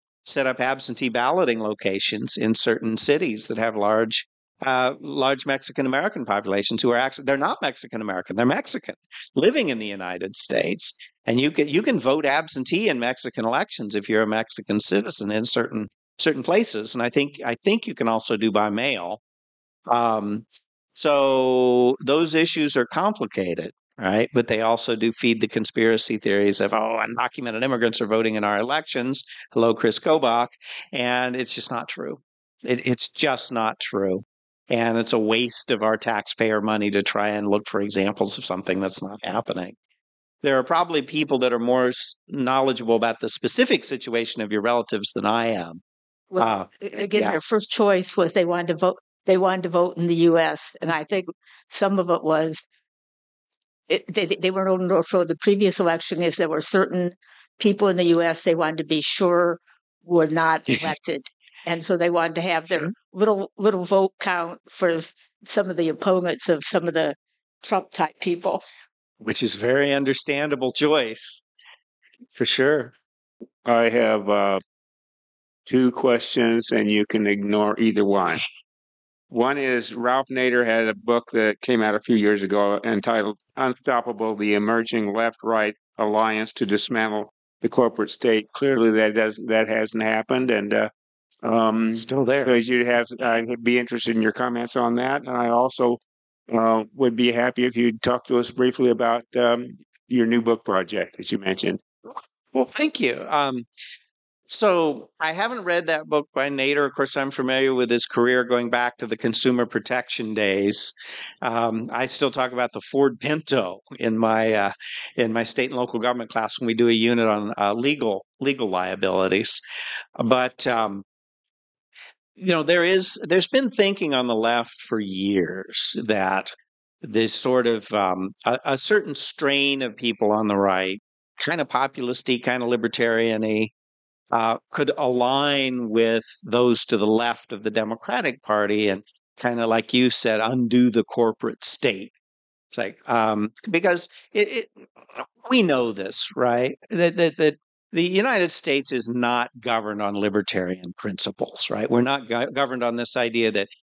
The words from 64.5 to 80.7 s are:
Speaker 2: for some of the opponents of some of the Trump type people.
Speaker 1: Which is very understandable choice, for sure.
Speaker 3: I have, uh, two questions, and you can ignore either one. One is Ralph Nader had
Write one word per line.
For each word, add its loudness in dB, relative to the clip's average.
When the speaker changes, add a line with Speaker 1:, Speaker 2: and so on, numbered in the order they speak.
Speaker 2:
for 0
some 0
of -8
the 0
opponents 0
of 0
some 0
of -2
the 0
Trump -2
type -4
people. -2
Speaker 1:
Which -2
is 2
very 2
understandable -2
choice, -2
for -2
sure. 0
Speaker 3:
I 4
have, 2
uh, 2
two 4
questions, 0
and 2
you 2
can 0
ignore 0
either 2
one. 0
One 0
is -2
Ralph 0
Nader 2
had 2